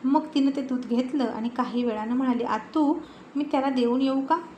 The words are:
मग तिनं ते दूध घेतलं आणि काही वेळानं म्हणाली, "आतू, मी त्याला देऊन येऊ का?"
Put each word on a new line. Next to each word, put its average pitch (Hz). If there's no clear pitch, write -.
मग 285
तिनं 277
ते 294
दूध 254
घेतलं 254
आणि 220
काही 240
वेळानं 220
म्हणाली, 254
"आतू, 285
मी 285
त्याला 277
देऊन 247
येऊ 269
का?" 311